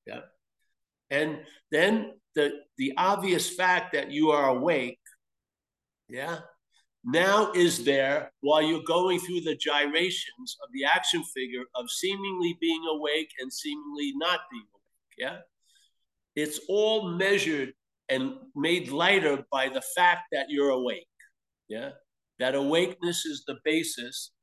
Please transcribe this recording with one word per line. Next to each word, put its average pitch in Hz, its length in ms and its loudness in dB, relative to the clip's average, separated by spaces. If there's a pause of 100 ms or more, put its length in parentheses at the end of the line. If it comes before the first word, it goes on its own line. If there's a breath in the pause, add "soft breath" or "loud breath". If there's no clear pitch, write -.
yeah? - 140 -12 (920)
And 151 280 0 (320 loud breath)
then 196 420 2 (200)
the, 147 180 2 (280)
the 135 180 -2
obvious 185 500 2
fact 180 460 0
that 139 180 -2
you 151 200 4
are 143 180 4
awake, 131 500 0 (1120)
yeah, 151 300 -6 (640)
now 185 480 4
is 170 340 4
there 139 460 2 (100)
while 151 220 6
you're 156 240 0
going 180 320 2
through 175 220 -4
the 151 140 -2
gyrations 151 1080 -2
of 135 100 -16
the 135 100 -6
action 170 400 2
figure 127 380 -8 (140)
of 123 160 -8
seemingly 185 680 -4
being 165 300 0
awake 151 400 -2 (100)
and 131 140 -12
seemingly 147 640 -8
not 165 240 -2 (120)
being 113 220 -16
awake, - 440 -20
yeah? 156 200 -8 (960)
It's 151 320 -4
all 208 440 2
measured 170 640 0 (360)
and 131 240 -2 (220)
made 156 340 0
lighter 156 640 2
by 135 180 0
the 131 140 -4 (120)
fact 175 360 4
that 139 180 -4
you're 143 220 2
awake, 123 360 -2 (640)
yeah? 113 220 -8 (480)
That 131 160 0
awakeness 170 680 0
is 147 200 -10
the 139 180 -8
basis. 156 680 -4 (120)